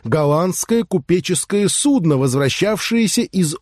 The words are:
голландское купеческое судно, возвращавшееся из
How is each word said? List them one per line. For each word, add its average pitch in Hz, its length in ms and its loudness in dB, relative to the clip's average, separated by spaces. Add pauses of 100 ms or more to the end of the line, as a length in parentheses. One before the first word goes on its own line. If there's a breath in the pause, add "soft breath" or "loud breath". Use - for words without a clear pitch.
голландское 160 800 0
купеческое 185 840 -2
судно, 170 500 2
возвращавшееся 175 1040 0
из 175 400 -2